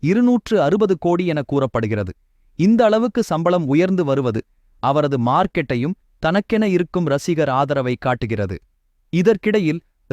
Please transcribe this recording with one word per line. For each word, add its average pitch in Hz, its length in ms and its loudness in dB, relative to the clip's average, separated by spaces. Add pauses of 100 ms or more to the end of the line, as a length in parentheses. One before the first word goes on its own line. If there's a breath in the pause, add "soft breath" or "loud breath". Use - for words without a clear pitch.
இருநூற்று 226 640 2
அறுபது 190 360 2
கோடி 175 280 0
என 156 160 -2
கூறப்படுகிறது. 113 720 -2 (420)
இந்த 226 300 4
அளவுக்கு 220 380 2
சம்பளம் 175 440 0
உயர்ந்து 180 380 2
வருவது 131 400 -2 (340)
அவரது 139 400 0
மார்க்கெட்டையும் 139 760 -2 (240)
தனக்கென 202 500 0
இருக்கும் 180 380 -2
ரசிகர் 151 420 0
ஆதரவை 135 500 -2
காட்டுகிறது. 107 580 -4 (520)
இதற்கிடையில், 185 720 0 (320)